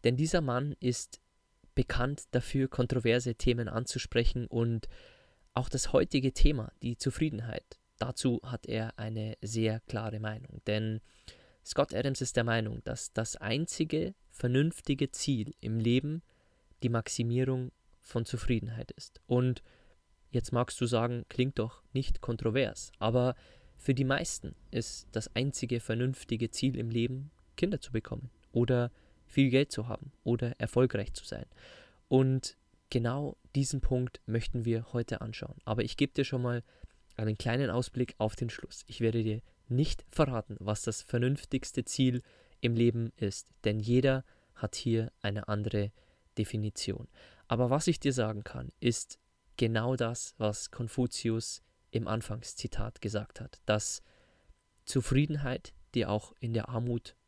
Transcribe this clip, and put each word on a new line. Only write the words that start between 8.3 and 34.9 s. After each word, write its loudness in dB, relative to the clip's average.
hat -8
er -4
eine -6
sehr 0
klare -4
Meinung. -8
Denn 0
Scott 0
Adams -2
ist -2
der 4
Meinung, 0
dass -8
das -4
einzige -2
vernünftige 2
Ziel -2
im -2
Leben 2
die 2
Maximierung 0
von -4
Zufriedenheit -2
ist. -18
Und 2
jetzt -2
magst 0
du 2
sagen, 0
klingt -2
doch -4
nicht 0
kontrovers, -2
aber 2
für 0
die 2
meisten -2
ist -6
das -6
einzige -2
vernünftige -2
Ziel 0
im -2
Leben, -2
Kinder 0
zu -14
bekommen -4
oder 2
viel 4
Geld 4
zu -6
haben -10
oder 0
erfolgreich 2
zu -14
sein. -10
Und 2
genau -2
diesen 0
Punkt 0
möchten -2
wir -2